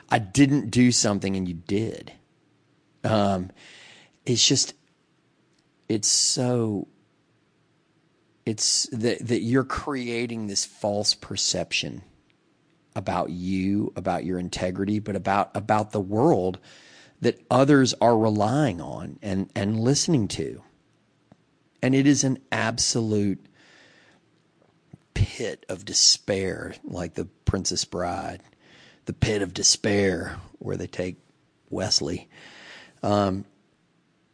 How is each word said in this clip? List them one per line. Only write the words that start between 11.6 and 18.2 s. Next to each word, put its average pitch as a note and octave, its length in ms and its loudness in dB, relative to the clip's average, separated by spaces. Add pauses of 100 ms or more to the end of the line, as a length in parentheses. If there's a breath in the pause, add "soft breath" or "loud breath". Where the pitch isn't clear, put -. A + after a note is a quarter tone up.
about F#2 340 -4
you, F#2+ 640 -2
about F2+ 300 -2
your F2+ 120 -2
integrity, F#2 640 -2
but G#2+ 160 -6
about, G2 400 0
about G#2+ 360 0
the G#2+ 100 -2
world G2 580 2 (600 loud breath)
that - 320 0
others C3+ 500 6
are A2+ 160 6
relying A2 640 2